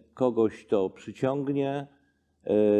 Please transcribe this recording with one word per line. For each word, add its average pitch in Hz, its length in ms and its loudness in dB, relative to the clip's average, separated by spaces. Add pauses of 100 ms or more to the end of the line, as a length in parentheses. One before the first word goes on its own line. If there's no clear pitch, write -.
(140)
kogoś 113 520 0
to 95 240 0
przyciągnie, 139 960 -4 (600)
e, - 60 -2 (280)